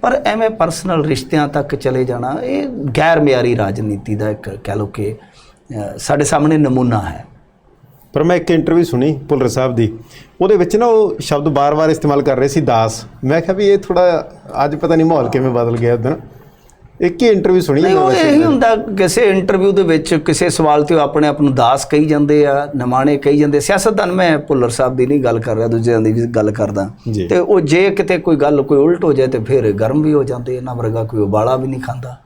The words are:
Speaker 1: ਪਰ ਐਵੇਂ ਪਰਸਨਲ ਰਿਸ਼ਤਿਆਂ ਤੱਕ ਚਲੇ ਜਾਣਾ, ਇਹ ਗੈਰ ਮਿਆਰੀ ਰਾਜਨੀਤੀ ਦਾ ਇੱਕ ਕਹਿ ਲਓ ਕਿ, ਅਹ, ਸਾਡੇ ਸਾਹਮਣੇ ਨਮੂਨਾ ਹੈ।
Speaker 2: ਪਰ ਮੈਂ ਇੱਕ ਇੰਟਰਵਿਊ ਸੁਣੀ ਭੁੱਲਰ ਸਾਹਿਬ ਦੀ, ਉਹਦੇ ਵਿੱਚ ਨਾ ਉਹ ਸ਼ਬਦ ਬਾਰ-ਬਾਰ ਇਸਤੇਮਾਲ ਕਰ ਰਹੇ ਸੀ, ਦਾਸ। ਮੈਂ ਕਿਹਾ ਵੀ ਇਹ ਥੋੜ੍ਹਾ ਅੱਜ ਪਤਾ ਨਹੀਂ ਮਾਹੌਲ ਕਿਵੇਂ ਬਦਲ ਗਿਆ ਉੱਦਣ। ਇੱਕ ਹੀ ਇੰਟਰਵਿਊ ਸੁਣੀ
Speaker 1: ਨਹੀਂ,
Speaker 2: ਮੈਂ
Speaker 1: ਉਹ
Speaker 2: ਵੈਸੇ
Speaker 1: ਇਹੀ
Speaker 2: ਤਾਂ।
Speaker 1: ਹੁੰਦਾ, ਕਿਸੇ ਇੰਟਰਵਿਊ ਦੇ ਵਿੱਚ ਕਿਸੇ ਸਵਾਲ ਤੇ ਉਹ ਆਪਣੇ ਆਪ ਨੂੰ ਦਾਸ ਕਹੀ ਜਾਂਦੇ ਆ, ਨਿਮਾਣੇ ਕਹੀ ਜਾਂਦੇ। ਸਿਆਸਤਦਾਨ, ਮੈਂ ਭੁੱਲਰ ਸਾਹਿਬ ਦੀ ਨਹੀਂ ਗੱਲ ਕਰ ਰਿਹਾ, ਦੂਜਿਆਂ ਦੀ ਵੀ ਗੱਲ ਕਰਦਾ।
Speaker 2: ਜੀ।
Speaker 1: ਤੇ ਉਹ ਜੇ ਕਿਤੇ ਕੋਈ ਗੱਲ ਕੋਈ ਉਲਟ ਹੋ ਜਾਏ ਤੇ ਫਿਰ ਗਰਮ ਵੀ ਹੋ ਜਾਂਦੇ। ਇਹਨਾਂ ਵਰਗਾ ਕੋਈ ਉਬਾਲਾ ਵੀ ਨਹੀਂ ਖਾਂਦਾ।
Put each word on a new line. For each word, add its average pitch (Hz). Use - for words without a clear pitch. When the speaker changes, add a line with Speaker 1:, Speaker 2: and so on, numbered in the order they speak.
Speaker 1:
ਪਰ 247
ਐਵੇਂ 220
ਪਰਸਨਲ 170
ਰਿਸ਼ਤਿਆਂ 147
ਤੱਕ 143
ਚਲੇ 127
ਜਾਣਾ, 123
ਇਹ 277
ਗੈਰ 160
ਮਿਆਰੀ 123
ਰਾਜਨੀਤੀ 104
ਦਾ 107
ਇੱਕ 104
ਕਹਿ 98
ਲਓ 107
ਕਿ, 104
ਅਹ, -
ਸਾਡੇ 147
ਸਾਹਮਣੇ 151
ਨਮੂਨਾ 127
ਹੈ। 87
Speaker 2:
ਪਰ 147
ਮੈਂ 175
ਇੱਕ 170
ਇੰਟਰਵਿਊ 170
ਸੁਣੀ 139
ਭੁੱਲਰ 131
ਸਾਹਿਬ 131
ਦੀ, 110
ਉਹਦੇ 202
ਵਿੱਚ -
ਨਾ 233
ਉਹ 220
ਸ਼ਬਦ 147
ਬਾਰ-ਬਾਰ 151
ਇਸਤੇਮਾਲ 151
ਕਰ 135
ਰਹੇ 139
ਸੀ, 143
ਦਾਸ। 113
ਮੈਂ 151
ਕਿਹਾ 185
ਵੀ 202
ਇਹ 196
ਥੋੜ੍ਹਾ 180
ਅੱਜ 151
ਪਤਾ 160
ਨਹੀਂ 160
ਮਾਹੌਲ 143
ਕਿਵੇਂ 127
ਬਦਲ 117
ਗਿਆ 120
ਉੱਦਣ। 123
ਇੱਕ 175
ਹੀ 240
ਇੰਟਰਵਿਊ 185
ਸੁਣੀ 143
Speaker 1:
ਨਹੀਂ, 381
Speaker 2:
ਮੈਂ 381
Speaker 1:
ਉਹ 381
Speaker 2:
ਵੈਸੇ 339
Speaker 1:
ਇਹੀ 294
Speaker 2:
ਤਾਂ। 330
Speaker 1:
ਹੁੰਦਾ, 233
ਕਿਸੇ 202
ਇੰਟਰਵਿਊ 190
ਦੇ 196
ਵਿੱਚ 160
ਕਿਸੇ 156
ਸਵਾਲ 151
ਤੇ 170
ਉਹ 156
ਆਪਣੇ 151
ਆਪ 147
ਨੂੰ 139
ਦਾਸ 127
ਕਹੀ 151
ਜਾਂਦੇ 147
ਆ, 143
ਨਿਮਾਣੇ 131
ਕਹੀ 143
ਜਾਂਦੇ। 147
ਸਿਆਸਤਦਾਨ, 196
ਮੈਂ 175
ਭੁੱਲਰ 131
ਸਾਹਿਬ 131
ਦੀ 127
ਨਹੀਂ 139
ਗੱਲ 117
ਕਰ 113
ਰਿਹਾ, 113
ਦੂਜਿਆਂ 117
ਦੀ 110
ਵੀ 117
ਗੱਲ 110
ਕਰਦਾ। 101
Speaker 2:
ਜੀ। 95
Speaker 1:
ਤੇ 92
ਉਹ 185
ਜੇ 170
ਕਿਤੇ 185
ਕੋਈ 160
ਗੱਲ 143
ਕੋਈ 147
ਉਲਟ 170
ਹੋ 156
ਜਾਏ 131
ਤੇ 127
ਫਿਰ 113
ਗਰਮ 110
ਵੀ 151
ਹੋ 143
ਜਾਂਦੇ। 127
ਇਹਨਾਂ 123
ਵਰਗਾ 113
ਕੋਈ 107
ਉਬਾਲਾ 107
ਵੀ 131
ਨਹੀਂ 131
ਖਾਂਦਾ। -